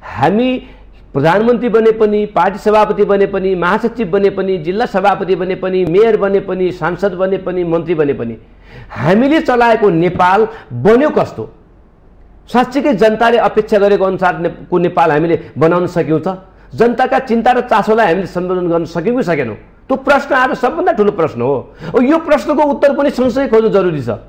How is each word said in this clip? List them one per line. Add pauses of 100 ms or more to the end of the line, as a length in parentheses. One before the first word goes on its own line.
हामी (560)
प्रधानमन्त्री
बने
पनि,
पार्टी
सभापति
बने
पनि,
महासचिव
बने
पनि,
जिल्ला
सभापति
बने
पनि,
मेयर
बने
पनि,
सांसद
बने
पनि,
मन्त्री
बने
पनि, (520)
हामीले
चलाएको
नेपाल (260)
बन्यो
कस्तो? (1000)
साँच्चीकै
जनताले
अपेक्षा
गरेको
अनुसार
ने-,
को
नेपाल
हामीले (180)
बनाउन
सक्यौँ
त? (300)
जनताका
चिन्ता
र
चासोलाई
हामीले
सम्बोधन
गर्न
सक्यौँ
कि
सकेनौँ?
त्यो
प्रश्न
आज
सबभन्दा
ठुलो
प्रश्न
हो। (220)
अब
यो
प्रश्नको
उत्तर
पनि
सँगसँगै
खोज्नु
जरुरी
छ। (180)